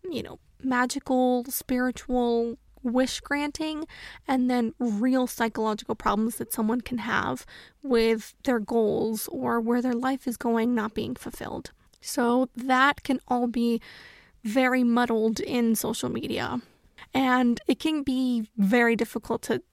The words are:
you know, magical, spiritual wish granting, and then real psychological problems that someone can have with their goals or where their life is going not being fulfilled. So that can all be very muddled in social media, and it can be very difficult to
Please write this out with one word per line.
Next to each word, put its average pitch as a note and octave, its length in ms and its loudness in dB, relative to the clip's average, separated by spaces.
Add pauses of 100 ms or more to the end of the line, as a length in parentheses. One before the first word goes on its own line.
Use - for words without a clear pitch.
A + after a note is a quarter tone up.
you E4 140 -4
know, - 160 -12 (260)
magical, B3+ 840 2
spiritual B3 1040 0 (260)
wish B3+ 380 0
granting, D4 640 -4 (420)
and B3+ 220 2
then A#3+ 300 2
real B3 480 2
psychological A3 720 -2
problems A3 400 0
that A3+ 160 -8
someone A#3 280 0
can A#3+ 180 -6
have A3+ 460 -4 (380)
with A3+ 520 2 (100)
their A#3+ 160 2
goals A3 680 0
or A#3+ 320 -2
where A#3 220 0
their B3+ 100 0
life C4 340 -2
is A#3+ 120 -4
going A#3 360 2
not G#3+ 200 -2
being A3+ 200 -6
fulfilled. - 580 -12 (280)
So B3 560 0
that C4 480 2
can C4 240 0
all B3 180 0
be A#3 340 0 (640)
very B3+ 400 2
muddled A#3 560 2
in A#3 380 2
social A#3 320 -4
media, - 520 -4 (540)
and B3+ 540 4
it B3+ 100 2
can D#4 240 -2
be B3+ 540 0
very A#3 400 4
difficult - 460 -4
to - 200 -2 (100)